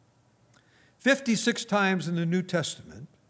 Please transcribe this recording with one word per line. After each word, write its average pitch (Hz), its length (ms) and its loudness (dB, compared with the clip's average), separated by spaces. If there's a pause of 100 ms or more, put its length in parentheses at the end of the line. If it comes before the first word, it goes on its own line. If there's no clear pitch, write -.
(1000)
Fifty-six 233 680 2
times 190 420 2
in 175 80 -2
the 170 100 0
New 175 160 0
Testament, - 680 -6 (220)